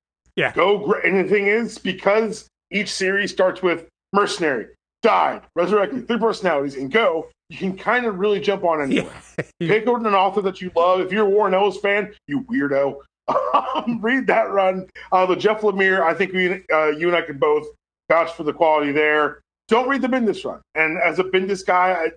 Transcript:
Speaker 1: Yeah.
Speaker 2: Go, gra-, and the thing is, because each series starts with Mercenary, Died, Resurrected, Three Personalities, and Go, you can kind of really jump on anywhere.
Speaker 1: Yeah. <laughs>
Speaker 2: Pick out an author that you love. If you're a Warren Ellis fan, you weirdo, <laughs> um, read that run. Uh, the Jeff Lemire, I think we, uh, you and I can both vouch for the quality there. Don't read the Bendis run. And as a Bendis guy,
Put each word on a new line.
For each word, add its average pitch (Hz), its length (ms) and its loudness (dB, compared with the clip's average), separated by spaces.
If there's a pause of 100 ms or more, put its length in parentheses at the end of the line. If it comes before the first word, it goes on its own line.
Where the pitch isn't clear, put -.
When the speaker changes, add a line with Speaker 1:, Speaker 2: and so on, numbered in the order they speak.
(360)
Speaker 1:
Yeah. 131 160 0
Speaker 2:
Go, 190 260 2
gra-, 180 260 -2
and 180 200 2
the - 40 -4
thing 196 180 2
is, 220 320 0
because 196 680 -2 (240)
each 196 220 -4
series 190 400 -2
starts 185 300 0
with 170 260 -2 (240)
Mercenary, 160 560 0 (340)
Died, 160 400 2 (120)
Resurrected, 196 520 0
Three 233 120 -2
Personalities, 160 580 0
and 135 160 -8
Go, 214 360 0 (200)
you - 100 -18
can 190 180 -4
kind 240 300 0
of 202 120 -4
really 202 220 0
jump 196 240 -2
on 160 180 0
anywhere. 143 300 -2 (260)
Speaker 1:
Yeah. 151 60 -4 (160)
<laughs> - 80 -
Speaker 2:
Pick 214 200 0
out 240 160 2
an 214 100 2
author 196 280 2
that 185 180 -4
you 180 160 -10
love. 180 240 4
If 185 120 -4
you're 214 140 2
a 196 40 2
Warren 202 240 2
Ellis 190 240 2
fan, 202 340 0 (160)
you 143 140 -4
weirdo, 139 540 -2 (320)
<laughs> - 480 0 (100)
um, 233 160 -2
read 254 240 -2
that 214 240 2
run. 190 360 0 (260)
Uh, 185 140 4
the 180 100 2
Jeff 214 260 0
Lemire, 190 400 2
I 160 100 2
think 190 200 -4
we, 185 400 -2
uh, 156 160 2
you 151 200 -2
and 175 80 2
I 165 60 0
can 151 160 -12
both 151 280 2 (440)
vouch 160 220 2
for 170 100 -12
the 151 100 -2
quality 151 400 2
there. 151 480 2 (280)
Don't 254 200 2
read 269 140 0
the 254 60 0
Bendis 233 360 0
run. 98 160 -10 (160)
And 160 220 0
as 170 200 0
a 185 60 2
Bendis 190 420 -2
guy, 180 500 2